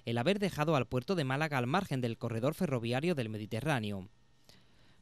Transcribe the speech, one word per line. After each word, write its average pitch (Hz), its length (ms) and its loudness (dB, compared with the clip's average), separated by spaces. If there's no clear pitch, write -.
el 117 140 0
haber 185 220 2
dejado 160 340 2
al 123 140 2
puerto 131 260 0
de 165 80 2
Málaga 139 360 0
al 123 100 0
margen 151 320 0
del 117 180 -2
corredor 117 360 0
ferroviario 135 600 0
del 117 140 -2
Mediterráneo. 107 800 -2